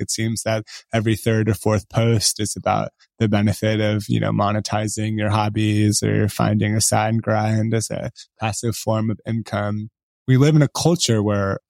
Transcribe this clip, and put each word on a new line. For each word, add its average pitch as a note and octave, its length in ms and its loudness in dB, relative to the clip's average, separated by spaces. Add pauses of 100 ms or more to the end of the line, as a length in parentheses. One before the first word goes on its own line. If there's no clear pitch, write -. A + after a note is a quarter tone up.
it G#2 100 -6
seems A2+ 320 -4
that A2 220 -2 (280)
every A2 220 2
third A2 320 0
or A2 60 2
fourth G#2+ 340 0
post A2+ 540 0
is G#2 160 -4
about G2+ 320 -2 (300)
the A2 100 2
benefit G#2+ 500 2
of, G#2+ 300 0
you A2+ 100 2
know, G#2+ 120 0
monetizing G#2+ 840 -2
your G#2+ 120 0
hobbies G#2+ 760 2
or G#2+ 240 2
finding G#2+ 480 0
a A2 60 0
side A2 400 0
grind A2 520 0
as A2+ 160 -2
a - 220 -8 (260)
passive A2 380 -4
form A2 340 -2
of G#2+ 160 -6
income. G#2+ 640 -4 (380)
We C3 80 4
live D3 220 6
in D3+ 40 6
a C#3 60 4
culture B2+ 560 0
where G2+ 360 0 (100)